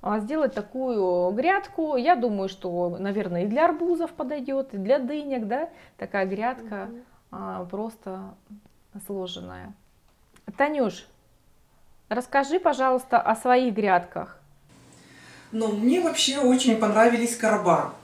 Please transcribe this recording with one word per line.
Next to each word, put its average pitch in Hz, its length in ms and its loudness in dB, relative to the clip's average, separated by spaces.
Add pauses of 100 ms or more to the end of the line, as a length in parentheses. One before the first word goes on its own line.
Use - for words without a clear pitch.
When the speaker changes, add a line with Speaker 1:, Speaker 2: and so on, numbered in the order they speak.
Speaker 1:
а, 208 180 -2
сделать 269 360 -2
такую 202 760 0
грядку. 320 640 0
Я 269 200 4
думаю, 208 340 -2
что, 175 500 -4
наверное, 190 440 -2
и - 40 0
для 262 180 2
арбузов 339 480 0
подойдёт, 269 600 -6
и 208 40 -6
для 202 200 2
дынек, 277 500 -4
да, 285 220 -4 (280)
такая 196 280 -4
грядка, 208 640 -6
Speaker 2:
Мгм. 233 120 -16 (300)
Speaker 1:
а, 190 340 -10
просто 196 540 -10 (840)
сложенная. 185 680 -10 (840)
Танюш, 269 480 0 (1040)
расскажи, 277 500 0
пожалуйста, 262 600 2
о 220 160 2
своих 247 380 4
грядках. 185 640 0 (1120)
Speaker 3:
Ну, 220 200 -2
мне 247 300 2
вообще 285 380 0
очень 254 380 4
понравились 226 580 4
короба. 180 580 2 (100)